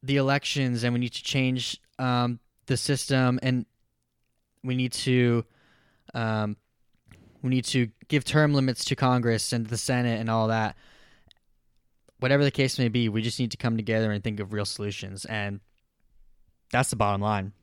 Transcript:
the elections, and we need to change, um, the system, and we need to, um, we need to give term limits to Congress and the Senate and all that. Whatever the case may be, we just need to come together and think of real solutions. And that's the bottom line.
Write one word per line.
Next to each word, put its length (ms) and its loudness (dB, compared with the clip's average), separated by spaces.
the 120 2
elections, 640 0
and 100 2
we 60 0
need 140 -2
to 100 -12
change, 560 -2
um, 440 0
the 100 0
system, 680 2
and 240 0
we 140 -2
need 160 0
to, 540 2
um, 440 -2
we 80 -2
need 160 2
to 240 0
give 160 0
term 280 2
limits 320 0
to 120 -2
Congress 560 0
and 140 -2
the 100 -6
Senate 420 0
and 100 -4
all 200 2
that. 260 0
Whatever 240 4
the 80 4
case 260 0
may 120 4
be, 180 2
we 140 0
just 180 -4
need 120 0
to 60 -12
come 200 0
together 340 0
and 100 -2
think 200 -4
of 100 -8
real 140 -2
solutions. 580 -8
And 380 -6
that's 200 0
the 80 -6
bottom 240 2
line. 420 -2